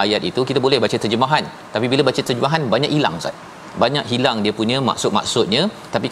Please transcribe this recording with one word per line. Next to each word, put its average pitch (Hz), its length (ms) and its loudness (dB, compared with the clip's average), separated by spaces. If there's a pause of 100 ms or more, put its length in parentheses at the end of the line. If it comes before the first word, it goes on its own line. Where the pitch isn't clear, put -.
ayat 104 260 2
itu, 117 100 -2 (100)
kita 135 160 0
boleh 135 180 4
baca 107 200 0
terjemahan. 120 400 2 (300)
Tapi 110 180 0
bila 139 180 4
baca 170 180 0
terjemahan, 135 340 0 (140)
banyak 143 200 0
hilang, 117 260 2
Ustaz. - 140 -6 (460)
Banyak 135 300 2
hilang 123 320 2
dia 104 160 0
punya 117 180 0 (120)
maksud-maksudnya. 113 720 0 (300)
Tapi 113 180 0